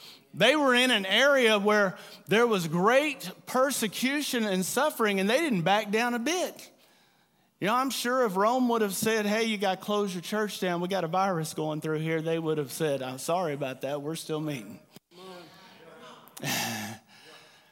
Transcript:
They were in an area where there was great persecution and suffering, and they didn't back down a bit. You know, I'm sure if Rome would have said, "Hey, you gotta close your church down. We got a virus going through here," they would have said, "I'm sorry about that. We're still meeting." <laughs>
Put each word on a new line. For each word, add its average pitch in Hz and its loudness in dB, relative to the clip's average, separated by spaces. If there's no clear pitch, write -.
They 226 4
were 277 4
in 254 4
an 202 0
area 226 4
where 202 2
there 226 4
was 185 0
great 226 2
persecution 262 0
and 185 0
suffering, 233 0
and 196 2
they 269 2
didn't 220 0
back 208 2
down 240 0
a 240 -2
bit. 294 -4
You 170 -2
know, 220 2
I'm 262 0
sure 247 0
if 185 -2
Rome 240 2
would 233 2
have 196 0
said, 220 0
"Hey, 214 0
you 220 0
gotta 190 0
close 202 -2
your 175 -8
church 208 -4
down. 180 0
We 180 -2
got 185 -2
a 160 -4
virus 180 0
going 156 -4
through 156 -2
here," 160 -2
they 165 -2
would 156 -2
have 135 -4
said, 143 -2
"I'm 131 -8
sorry 165 -2
about 131 -6
that. 143 -4
We're 151 -6
still 156 -6
meeting." 135 -8
<laughs> - -16